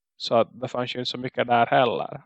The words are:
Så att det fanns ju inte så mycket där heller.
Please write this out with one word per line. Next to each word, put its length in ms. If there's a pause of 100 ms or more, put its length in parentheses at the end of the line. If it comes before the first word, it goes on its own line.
(160)
Så 200
att 120 (120)
det 80
fanns 280
ju 40
inte 120
så 60
mycket 300
där 180
heller. 600